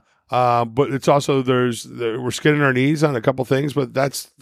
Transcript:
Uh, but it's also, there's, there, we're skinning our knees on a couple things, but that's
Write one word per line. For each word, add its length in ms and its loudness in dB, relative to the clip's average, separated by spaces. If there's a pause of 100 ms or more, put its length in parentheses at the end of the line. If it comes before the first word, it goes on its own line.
(300)
Uh, 360 2
but 280 -2
it's 140 -2
also, 340 2
there's, 420 0
there, 360 -6
we're 120 -4
skinning 300 2
our 120 4
knees 300 2
on 120 0
a 60 -2
couple 240 0
things, 280 -2
but 200 -4
that's 480 -4